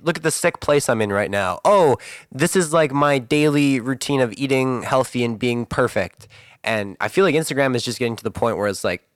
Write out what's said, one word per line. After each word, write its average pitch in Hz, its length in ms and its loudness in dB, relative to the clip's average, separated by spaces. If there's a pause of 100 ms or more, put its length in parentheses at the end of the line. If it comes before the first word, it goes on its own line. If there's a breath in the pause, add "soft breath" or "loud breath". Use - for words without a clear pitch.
look 160 140 -2
at 160 60 -8
the 156 80 0
sick - 280 -2
place 147 300 2
I'm 113 120 2
in 101 120 0
right 98 180 0
now. 98 320 -2
Oh, 175 320 4 (340 loud breath)
this 160 280 -2
is, 160 160 0
like, 156 180 4
my 143 280 2
daily 143 600 2
routine 131 400 -2
of 120 140 0
eating 131 500 -2
healthy 127 400 0
and 117 160 -4
being 120 260 -2
perfect." - 600 -2 (380 loud breath)
And 104 360 -4
I 104 80 -2
feel 190 160 2
like 160 100 2
Instagram 139 400 0
is 117 80 -2
just 120 160 -6
getting 117 160 -2
to - 80 -10
the 110 80 -6
point 113 240 -2
where 101 140 0
it's 98 160 -4
like, 90 200 -4 (100)